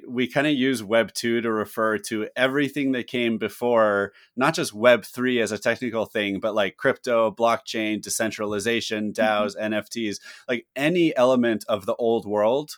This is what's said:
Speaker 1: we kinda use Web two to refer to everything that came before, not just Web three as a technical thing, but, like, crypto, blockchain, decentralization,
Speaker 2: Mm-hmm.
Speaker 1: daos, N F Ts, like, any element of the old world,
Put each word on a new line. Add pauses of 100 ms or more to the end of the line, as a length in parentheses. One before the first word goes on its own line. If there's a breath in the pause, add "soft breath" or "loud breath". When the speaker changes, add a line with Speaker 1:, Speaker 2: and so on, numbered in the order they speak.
Speaker 1:
we
kinda
use
Web
two
to
refer (120)
to
everything
that
came
before, (220 soft breath)
not
just
Web
three
as
a
technical
thing,
but,
like,
crypto,
blockchain,
decentralization,
Speaker 2:
Mm-hmm.
Speaker 1:
daos,
N
F
Ts, (280 loud breath)
like,
any
element
of
the
old
world,